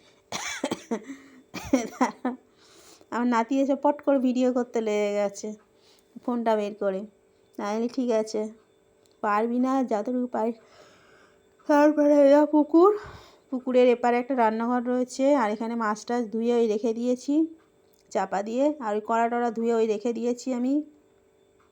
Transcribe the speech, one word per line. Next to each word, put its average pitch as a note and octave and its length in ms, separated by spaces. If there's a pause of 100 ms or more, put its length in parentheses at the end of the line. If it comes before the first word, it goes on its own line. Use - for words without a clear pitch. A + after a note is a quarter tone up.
(320)
<coughs> - 2000 (760)
আমার A#3+ 160
নাতি A#3+ 320
এসে C#4 160
পট D4 260
করে C#4 180
ভিডিও B3+ 340
করতে A#3+ 280
লেগে G#3 320
গেছে, G#3 400 (680)
ফোনটা A#3 340
বের G#3 200
করে। G3 300 (520)
আমি G#3 180
বলি, A#3 180
"ঠিক B3 180
আছে, A3 380 (720)
পারবি A3+ 360
না, C4 240
যতটুকু B3 440
পারিস।" A3+ 280 (1120)
তারপরে D4 520
এই C#4+ 300
পুকুর, E4 460 (480)
পুকুরের B3+ 420
এপারে A#3+ 300
একটা B3 180
রান্নাঘর A#3 480
রয়েছে, B3+ 520
আর A3 160
এখানে A3+ 240
মাছ G#3+ 300
টাছ A#3+ 260
ধুয়ে A3+ 240
ওই A#3 120
রেখে G#3+ 260
দিয়েছি B3+ 540 (640)
চাপা G3+ 300
দিয়ে, B3+ 380
আর G#3+ 160
ওই G#3+ 60
কড়া A3+ 280
টড়া A#3+ 220
ধুয়ে A3+ 220
ওই A3+ 140
রেখে A3 260
দিয়েছি A#3+ 400
আমি, C4 300 (880)